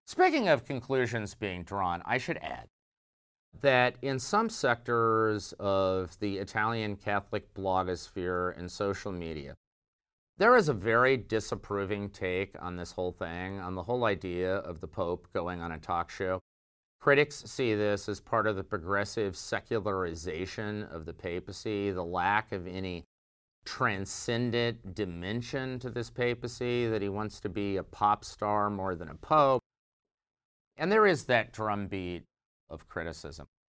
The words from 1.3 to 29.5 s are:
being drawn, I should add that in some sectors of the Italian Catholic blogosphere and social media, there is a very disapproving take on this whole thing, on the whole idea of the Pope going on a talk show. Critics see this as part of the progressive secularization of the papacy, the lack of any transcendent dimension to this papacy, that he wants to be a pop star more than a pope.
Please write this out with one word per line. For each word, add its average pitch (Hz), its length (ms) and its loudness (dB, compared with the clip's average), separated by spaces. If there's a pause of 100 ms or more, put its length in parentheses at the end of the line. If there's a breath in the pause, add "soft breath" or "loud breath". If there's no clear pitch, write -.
being 90 280 -6
drawn, 87 420 -2
I 120 120 0
should 160 200 -4
add - 300 -10 (920)
that 127 400 6
in 135 160 -2
some 220 320 0
sectors 113 1080 2
of 95 600 2
the 101 180 -2
Italian 107 580 -2
Catholic 101 580 -2
blogosphere 90 1040 0
and 87 120 -8
social 101 420 -2
media, 80 420 -8 (840)
there 233 200 8
is 180 100 4
a 143 60 4
very 117 440 6
disapproving 101 920 -2
take 95 500 -2
on 90 160 -8
this 87 160 -8
whole 90 200 -2
thing, 90 480 -6
on 92 160 -6
the 90 80 -6
whole 120 220 0
idea 90 500 0
of 87 260 -6
the 85 60 -10
Pope 87 460 -4
going 87 280 -4
on 85 120 -6
a 78 40 -8
talk 85 320 -4
show. 92 300 -2 (600)
Critics 147 460 4
see 110 300 2
this 104 340 2
as 98 100 -4
part 110 280 2
of 104 80 2
the 95 80 -4
progressive 101 720 -2
secularization 95 1600 -4
of 80 140 -10
the 80 80 -10
papacy, 101 760 -4
the 90 120 -2
lack 90 480 0
of 90 160 -6
any 92 360 -6 (640)
transcendent 117 1300 -2
dimension 117 840 -4
to 127 100 -8
this 117 200 -4
papacy, 120 800 0
that 110 140 0
he 101 80 0
wants 104 300 -4
to 104 100 -4
be 98 280 -2
a 87 60 -2
pop 104 420 2
star 104 440 0
more 95 260 -2
than 80 140 -8
a 76 60 -12
pope. 139 460 4 (1160)